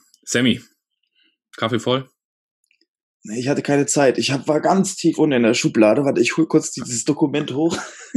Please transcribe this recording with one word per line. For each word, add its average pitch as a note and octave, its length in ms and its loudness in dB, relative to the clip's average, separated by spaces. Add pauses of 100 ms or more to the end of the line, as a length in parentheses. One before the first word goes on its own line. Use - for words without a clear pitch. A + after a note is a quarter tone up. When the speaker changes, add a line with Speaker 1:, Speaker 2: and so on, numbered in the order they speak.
(240)
Speaker 1:
Sammy, B2 380 0 (960)
Kaffee A2+ 220 -2
voll? C3 280 -2 (1200)
Speaker 2:
Nee, A2 120 -8
ich B2+ 80 -4
hatte C#3 160 0
keine C#3+ 240 2
Zeit. C3+ 320 2
Ich A#2 120 -2
hab, C#3+ 160 -4
war D3+ 140 0
ganz F#3 340 2
tief D#3+ 220 0
unten C#3+ 200 2
in A#2+ 40 2
der A#2+ 140 4
Schublade. A#2 500 2
Warte, B2+ 160 0
ich - 160 0
hol D#3+ 100 2
kurz D#3 240 0
dieses A#2+ 340 -8
Dokument C#3+ 500 -2
hoch. E3 200 0 (420)